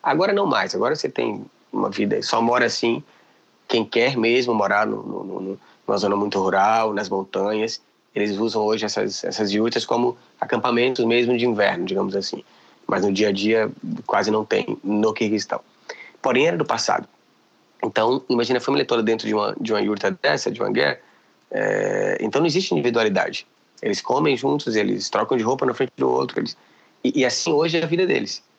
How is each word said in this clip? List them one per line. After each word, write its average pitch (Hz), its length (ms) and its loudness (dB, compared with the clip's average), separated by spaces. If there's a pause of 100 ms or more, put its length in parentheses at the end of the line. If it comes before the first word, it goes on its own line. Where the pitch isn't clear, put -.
Agora 175 320 0
não 202 120 2
mais, 101 280 0
agora 117 220 0
você - 140 -4
tem 107 360 -4 (260)
uma 101 180 -2
vida, 104 340 -2
só 117 180 0
mora 120 240 2
assim, 120 380 -2 (640)
quem 113 160 0
quer 120 320 0
mesmo 120 380 2
morar 104 340 2
no, 107 160 -6
no, 95 200 -8 (180)
no, 95 180 -8 (260)
numa 101 120 0
zona 101 180 2
muito 101 240 0
rural, 104 540 2
nas 101 160 -4
montanhas, 101 720 -2 (340)
eles 104 220 0
usam 110 260 0
hoje 107 220 0
essas, 104 380 -4
essas 98 280 -2
yurtas 113 340 0
como 120 320 0 (220)
acampamentos 123 680 0
mesmo 120 320 4
de 117 80 0
inverno, 101 400 0
digamos 98 300 -2
assim. - 280 -6 (440)
Mas 98 160 0
no 101 80 2
dia 104 180 2
a - 20 0
dia 107 380 2 (360)
quase 104 260 0
não 110 140 0
tem 101 380 -2
no 107 300 2
Kirguistão. 107 460 -2 (600)
Porém, 131 260 4
era 170 100 0
do 156 80 0
passado. - 420 -2 (760)
Então, 117 460 0
imagina 123 300 2
a - 20 -2
família 139 240 0
toda 117 180 2
dentro 110 240 0
de 107 60 0
uma, 104 260 0
de 113 140 -2
uma 104 80 2
yurta 104 280 0 (120)
dessa, 143 280 0
de - 120 -6
uma 104 100 0
guerra, 135 260 0 (540)
é, 50 680 0
então 110 180 0
não 170 80 4
existe 165 260 0
individualidade. 113 720 0 (360)
Eles 104 200 -2
comem 143 340 2
juntos, 139 400 -2
eles 101 340 0
trocam 110 280 0
de 113 60 0
roupa 135 220 0
na 123 80 0
frente 131 220 -4
do 135 140 0
outro, - 300 -2
eles... - 180 -6 (460)
e, 131 160 0
e 131 60 4
assim 123 280 0
hoje 165 240 2
é 160 60 0
a 160 40 -4
vida 170 200 2
deles. - 340 -2 (180)